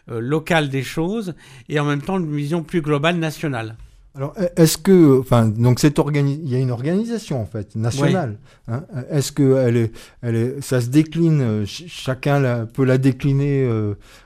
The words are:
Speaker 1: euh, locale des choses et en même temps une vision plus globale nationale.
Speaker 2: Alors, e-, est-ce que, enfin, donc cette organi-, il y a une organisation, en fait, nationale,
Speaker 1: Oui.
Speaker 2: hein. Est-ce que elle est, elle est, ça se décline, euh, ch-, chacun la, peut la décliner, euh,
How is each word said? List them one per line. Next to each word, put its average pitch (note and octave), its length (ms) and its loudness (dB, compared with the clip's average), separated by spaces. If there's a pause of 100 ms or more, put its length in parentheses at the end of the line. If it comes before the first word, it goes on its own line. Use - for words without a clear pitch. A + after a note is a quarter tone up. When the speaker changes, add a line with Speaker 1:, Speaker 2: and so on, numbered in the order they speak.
(100)
Speaker 1:
euh, A#2 100 -6
locale D3+ 480 0
des C3+ 140 -4
choses F3+ 520 -6 (340)
et D3 120 -2
en D3 40 0
même C#3+ 180 -2
temps F#3+ 160 -4
une D#3 160 -4
vision D3 280 -2
plus E3+ 200 -4
globale D3+ 360 0
nationale. C3 580 -6 (400)
Speaker 2:
Alors, C#3 220 -8
e-, F3+ 80 -2 (100)
est-ce E3 220 4
que, D#3+ 400 6
enfin, A#2+ 300 2
donc A#2 320 2
cette D3 180 4
organi-, C#3+ 420 0
il E3 80 -8
y B2 60 -2
a B2+ 60 0
une C3 100 -2
organisation, E3 720 -4
en G2+ 40 -6
fait, - 280 -10
nationale, C3 640 0 (320)
Speaker 1:
Oui. A#2 60 -6
Speaker 2:
hein. D3+ 100 -8 (260)
Est-ce C#3+ 220 -2
que C3+ 240 4
elle A#2+ 200 2
est, A2+ 160 0 (300)
elle A#2 140 -2
est, B2+ 240 -2
ça C3 200 -2
se A#2 80 -4
décline, D#3 520 2
euh, G#2+ 260 0
ch-, D#3 220 -14
chacun C#3+ 500 -2
la, A#2+ 260 0
peut C3 200 -2
la B2+ 120 4
décliner, C#3 680 0
euh, G#2+ 300 -2 (320)